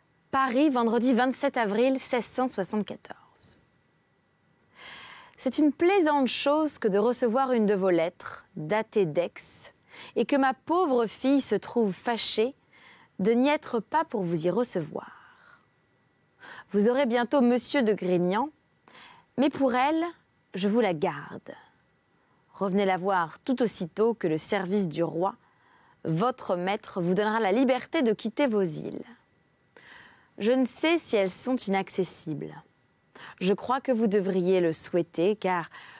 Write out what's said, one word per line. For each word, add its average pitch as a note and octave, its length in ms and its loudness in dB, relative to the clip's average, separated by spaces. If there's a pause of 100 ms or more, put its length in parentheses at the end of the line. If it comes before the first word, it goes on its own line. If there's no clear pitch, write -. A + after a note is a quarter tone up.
(300)
Paris, C4+ 400 2
vendredi A#3+ 420 2
vingt-sept B3+ 440 0
avril A#3+ 420 2
seize B3 260 -2
cent B3+ 220 -2
soixante-quatorze. - 1160 -8 (1700)
C'est - 220 -2
une D4+ 140 4
plaisante D4+ 560 4
chose D4+ 500 0
que - 80 -4
de G3 120 2
recevoir B3 520 2
une A3+ 160 4
de G#3 80 2
vos F#3+ 160 2
lettres, - 640 -2
datée G3 520 -2
d'Aix, - 640 -6 (440)
et A#3+ 80 0
que C#4+ 120 2
ma C4+ 180 2
pauvre D4 520 0
fille C4+ 340 0
se - 140 0
trouve G3+ 380 0
fâchée A#3 640 -2 (640)
de G3+ 140 2
n'y B3 160 4
être D4 300 -2
pas D#4 260 -2
pour A3+ 180 -4
vous E3+ 240 -2
y F3 40 4
recevoir. - 1080 -6 (1080)
Vous G#3 180 4
aurez B3 180 4
bientôt A#3+ 340 2
Monsieur A#3+ 420 2
de G#3+ 100 4
Grignan, F3+ 560 0 (880)
mais C4+ 140 2
pour C4+ 240 0
elle, D4 280 2 (520)
je F#3+ 120 -2
vous G#3+ 140 2
la G3 140 2
garde. D3 580 -6 (1000)
Revenez G3 320 0
la F#3+ 100 2
voir F3+ 440 -2
tout B3+ 220 -2
aussitôt G#3 520 0
que - 120 -6
le D#3 120 0
service F#3+ 500 0
du D#3 140 -4
roi, E3+ 320 -2 (680)
votre G3 520 -2
maître, F#3+ 440 -4
vous F3 140 0
donnera G#3+ 240 0
la G3+ 140 2
liberté B3+ 500 0
de A3+ 100 2
quitter A#3 340 -2
vos G#3+ 160 0
îles. D3+ 420 -6 (1300)
Je G#3+ 140 2
ne C4 140 2
sais D#4+ 320 0
si - 180 -2
elles F#3+ 140 2
sont B3 260 -2
inaccessibles. F3+ 960 -4 (880)
Je F#3+ 120 0
crois B3 280 -2
que C4 120 -2
vous A3+ 160 2
devriez F#3 520 2
le E3 120 2
souhaiter, F3 640 0
car F3+ 320 -2 (320)